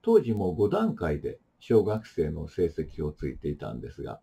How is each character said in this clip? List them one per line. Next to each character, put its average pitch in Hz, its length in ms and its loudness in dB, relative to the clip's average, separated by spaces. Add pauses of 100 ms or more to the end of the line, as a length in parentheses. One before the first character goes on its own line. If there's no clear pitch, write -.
当 226 180 8
時 117 120 -2
も 98 200 0
五 101 160 2
段 214 260 0
階 76 260 -2
で - 180 -8 (220)
小 110 240 4
学 110 220 -2
生 78 240 -2
の 78 180 -8
成 90 180 0
績 80 380 -6
を 73 80 -4
つ 73 160 -8
い 65 100 -8
て 73 100 -6
い 73 80 -4
た - 160 -8
ん 60 80 -10
で - 100 -12
す 69 120 -14
が - 200 -12